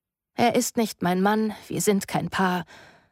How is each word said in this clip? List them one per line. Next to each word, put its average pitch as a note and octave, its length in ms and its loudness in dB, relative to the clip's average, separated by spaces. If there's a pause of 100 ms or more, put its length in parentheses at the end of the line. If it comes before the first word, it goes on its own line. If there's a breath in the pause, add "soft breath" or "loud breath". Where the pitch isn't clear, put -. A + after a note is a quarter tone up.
(340)
Er A#3+ 200 2
ist - 220 -2
nicht - 260 -2
mein F3+ 180 0
Mann, G#3+ 340 2 (120)
wir - 140 -6
sind G3 260 0
kein - 220 -4
Paar. F3+ 360 0 (480 loud breath)